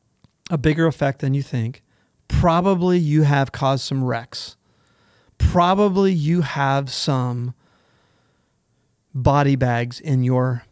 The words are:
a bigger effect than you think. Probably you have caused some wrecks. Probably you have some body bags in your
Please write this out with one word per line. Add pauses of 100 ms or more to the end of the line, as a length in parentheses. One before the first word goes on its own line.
(500)
a
bigger
effect
than
you
think. (460)
Probably
you
have
caused
some
wrecks. (840)
Probably
you
have
some (1600)
body
bags
in
your